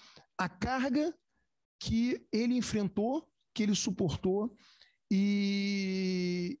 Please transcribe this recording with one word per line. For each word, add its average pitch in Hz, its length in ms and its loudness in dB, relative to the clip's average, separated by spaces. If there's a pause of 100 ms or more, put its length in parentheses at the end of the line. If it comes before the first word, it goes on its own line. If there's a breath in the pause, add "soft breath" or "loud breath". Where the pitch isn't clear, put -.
(360 loud breath)
a 180 120 -2
carga 269 640 -2 (680)
que 233 480 0
ele 240 240 2
enfrentou, 220 720 -2 (260)
que 226 80 -2
ele 208 120 2
suportou 190 800 -2 (540 loud breath)
e, 190 1500 0